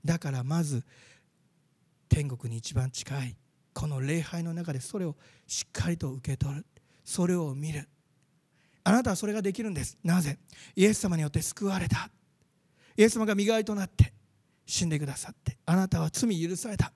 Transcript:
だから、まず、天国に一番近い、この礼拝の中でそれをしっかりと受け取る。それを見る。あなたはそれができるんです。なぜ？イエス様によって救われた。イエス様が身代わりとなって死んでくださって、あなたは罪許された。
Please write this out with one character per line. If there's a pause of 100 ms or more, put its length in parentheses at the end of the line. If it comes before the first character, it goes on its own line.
だ
か
ら、
ま
ず、 (1200)
天
国
に
一
番
近
い、 (360)
こ
の
礼
拝
の
中
で
そ
れ
を (300)
し
っ
か
り
と
受
け
取
る。 (380)
そ
れ
を
見
る。 (920)
あ
な
た
は
そ
れ
が
で
き
る
ん
で
す。
な
ぜ？ (340)
イ
エ
ス
様
に
よ
っ
て
救
わ
れ
た。 (840)
イ
エ
ス
様
が
身
代
わ
り
と
な
っ
て (540)
死
ん
で
く
だ
さ
っ
て、
あ
な
た
は
罪
許
さ
れ
た。